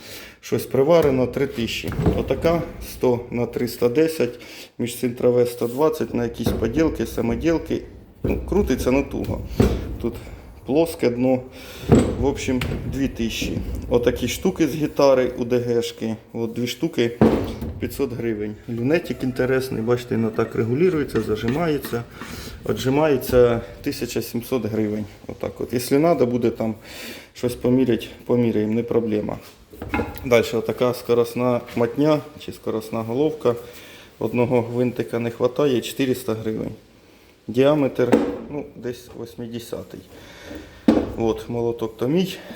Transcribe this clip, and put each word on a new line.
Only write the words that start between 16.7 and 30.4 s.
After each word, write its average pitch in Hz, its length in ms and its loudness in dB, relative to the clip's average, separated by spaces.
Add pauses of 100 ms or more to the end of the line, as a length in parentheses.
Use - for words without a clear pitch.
п'ятсот 127 340 -4
гривень. 107 420 -4 (140)
Люнетик 127 540 0
інтересний, 127 580 0
бачите, 120 340 0
він 113 100 2
отак 110 300 -2
регулюється, 131 680 2
зажимається, 117 840 -2 (600)
отжимається, 123 960 4 (200)
тисяча 139 400 -4
сімсот 117 440 -2
гривень. 107 400 0 (220)
Отак - 340 -6
от. - 120 -6
Якщо 127 260 2
треба 151 260 4
буде 117 240 2
там 110 260 -2 (580)
щось - 220 -4
поміряти, 123 520 2 (180)
поміряємо, 110 480 2
не 117 100 2
проблема. 110 540 0 (880)
Далі 117 280 6